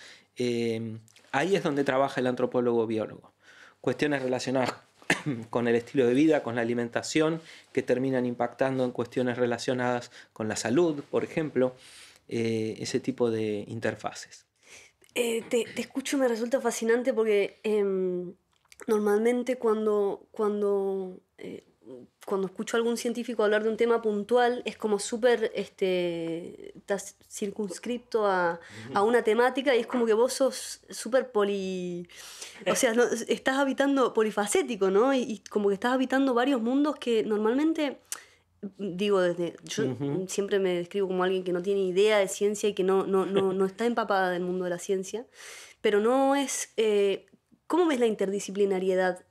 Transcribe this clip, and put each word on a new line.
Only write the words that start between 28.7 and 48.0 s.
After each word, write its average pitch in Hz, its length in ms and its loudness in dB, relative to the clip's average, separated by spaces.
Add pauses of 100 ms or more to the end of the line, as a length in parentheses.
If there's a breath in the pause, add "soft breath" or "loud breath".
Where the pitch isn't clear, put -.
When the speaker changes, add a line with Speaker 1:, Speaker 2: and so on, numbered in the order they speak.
Speaker 1:
Ujú. 135 100 -4
Speaker 2:
a 202 60 4
una 226 200 4
temática 247 520 2
y 226 40 4
es 226 80 -2
como 240 180 0
que 226 80 4
vos 247 200 2
sos - 560 -2
súper 247 420 -2
poli-, 190 760 -2 (600 loud breath)
o 208 60 2
sea, 233 180 2
no, 240 100 6
Speaker 1:
<laughs> 233 240 -2
Speaker 2:
estás 262 300 0
habitando, 269 560 2
polifacético, 214 800 0
¿no? 233 220 4
Y, 262 100 2
y 214 160 -6 (100)
como 208 200 0
que 202 60 2
estás 240 180 0
habitando 262 400 2
varios 247 280 2
mundos 277 360 0
que 226 260 0
normalmente, 262 760 0 (800 loud breath)
digo, 196 440 0
desde, 175 420 0
yo - 280 -4
Speaker 1:
Ujú. 143 360 -4
Speaker 2:
siempre 202 320 0
me 185 160 2
describo 180 320 -2
como 185 160 0
alguien 185 200 0
que 175 100 -2
no 175 80 -2
tiene 196 200 0
idea 196 380 4
de 190 80 2
ciencia 208 420 0
y 202 40 0
que 196 100 0
no, 190 240 4
no, 190 180 2
no, 190 280 0
no 190 120 0
está 190 200 -2
empapada 208 440 0
del 180 140 -2
mundo 180 220 -4
de 180 40 -4
la 175 100 -4
ciencia, 196 460 -4 (560 loud breath)
pero 208 180 4
no 269 360 4
es, 277 420 -2
eh, 202 480 2 (400)
¿cómo 330 220 2
ves 277 120 2